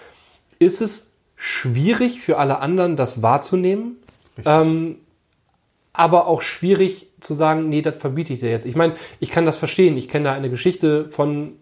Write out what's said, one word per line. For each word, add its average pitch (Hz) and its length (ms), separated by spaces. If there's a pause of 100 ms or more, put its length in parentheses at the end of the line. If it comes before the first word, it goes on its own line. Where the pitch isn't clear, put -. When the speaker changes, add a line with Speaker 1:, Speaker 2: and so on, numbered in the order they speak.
(600)
Speaker 1:
ist 180 200
es - 300 (240)
schwierig 202 880
für - 180
alle 139 220
anderen, 175 360
das 123 260
wahrzunehmen. 185 760 (420)
Speaker 2:
Richtig. 151 160
Speaker 1:
Ähm, 160 420 (960)
aber 170 360
auch 165 140
schwierig 190 680 (120)
zu - 140
sagen, 156 360
nee, 151 120
das 151 140
verbiete 147 380
ich 120 60
dir 120 100
jetzt. 117 160
Ich 123 100
meine, 165 160 (260)
ich - 120
kann 170 160
das 156 100
verstehen. 165 400
Ich 123 120
kenne 147 180
da 135 80
eine 135 160
Geschichte 151 580
von 147 540